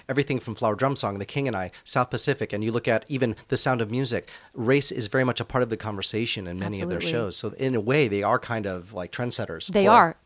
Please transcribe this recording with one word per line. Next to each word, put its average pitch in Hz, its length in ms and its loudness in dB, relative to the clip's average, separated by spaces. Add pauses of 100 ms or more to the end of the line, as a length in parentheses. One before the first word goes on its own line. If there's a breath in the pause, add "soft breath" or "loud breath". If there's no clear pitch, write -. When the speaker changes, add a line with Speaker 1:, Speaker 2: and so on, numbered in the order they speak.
Speaker 1:
everything 135 320 0
from 113 160 -8
Flower 110 180 2
Drum 135 220 0
Song, 101 220 -2
The 98 60 -6
King 139 220 -4
and 113 100 -2
I, 92 140 -6 (140 loud breath)
South - 260 0
Pacific, 110 420 0
and 104 120 -4
you 113 80 -2
look 120 160 -2
at 110 200 0
even 127 280 -2 (120)
The 131 80 4
Sound 127 240 6
of 107 100 -4
Music, 117 380 -2 (240 loud breath)
race 131 400 2
is 117 140 0
very 131 180 2
much 123 160 -2
a 113 40 -4
part 127 180 0
of 117 80 -2
the 110 60 -2
conversation 107 720 -2
in 87 100 -8
many 95 220 -4
of 87 80 -6
their 90 100 -4
Speaker 2:
Absolutely. 170 120 -2 (160)
Speaker 1:
shows. 90 100 0
So 107 200 2
in 131 200 -2
a 110 40 2
way, 127 280 2
they 101 160 0
are 117 140 2
kind 113 280 -4
of 92 260 -8
like 90 200 -8
trendsetters 107 600 -4
Speaker 2:
They 202 140 4
Speaker 1:
for 208 60 6
Speaker 2:
are, 180 340 6